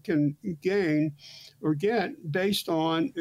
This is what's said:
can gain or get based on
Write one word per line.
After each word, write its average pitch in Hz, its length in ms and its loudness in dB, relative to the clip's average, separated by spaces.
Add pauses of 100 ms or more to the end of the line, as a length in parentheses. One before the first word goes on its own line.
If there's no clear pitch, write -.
can 147 320 0 (260)
gain 160 500 2 (500)
or 151 120 2
get 185 560 -2
based 190 380 0
on 160 520 0